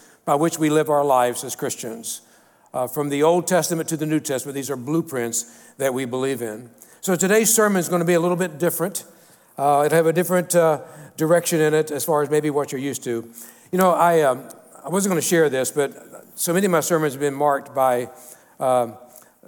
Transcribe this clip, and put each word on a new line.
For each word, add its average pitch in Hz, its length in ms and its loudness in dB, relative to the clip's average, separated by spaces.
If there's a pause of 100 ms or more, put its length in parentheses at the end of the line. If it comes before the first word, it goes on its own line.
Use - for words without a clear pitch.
(260)
by 151 100 2
which 160 240 0
we 156 100 2
live 151 200 2
our 147 160 2
lives 123 400 2
as 120 100 -10
Christians. - 680 -10 (500)
Uh, 131 140 -4
from 147 220 -4
the 143 160 0
Old 170 240 4
Testament 165 420 0
to 165 80 -4
the 151 80 -4
New 156 140 0
Testament, 135 360 -6
these 135 140 -6
are 139 60 -4
blueprints 127 680 -4 (320)
that 135 140 -2
we 131 120 -4
believe 127 380 -4
in. 113 280 -10 (300)
So 185 160 -2
today's 196 360 2
sermon 208 280 2
is 170 80 -2
gonna 170 180 -2
be 175 80 2
a 170 60 4
little 175 160 0
bit 170 240 -4
different. 175 460 -4 (520)
Uh, 143 280 4
it'll 151 100 2
have 165 100 4
a 160 80 4
different, 180 400 0
uh, 160 280 4 (340)
direction 165 460 2
in 151 120 4
it 156 180 0
as 139 120 -6
far 151 180 2
as 143 80 -2
maybe 151 200 2
what 143 220 -2
you're 131 100 -6
used 135 240 -6
to. 117 260 -4 (400)
You 185 60 0
know, 185 140 4
I, 165 300 4
um, 131 220 2 (400)
I - 60 -12
wasn't 196 220 0
gonna 165 100 0
share 165 280 2
this, 131 220 -2
but 139 220 -2 (420)
so - 180 -4
many 196 120 2
of 185 80 0
my 160 80 2
sermons 156 320 0
have 135 80 -12
been 143 120 0
marked 139 400 -2
by, 123 360 0 (500)
uh, 127 320 0 (560)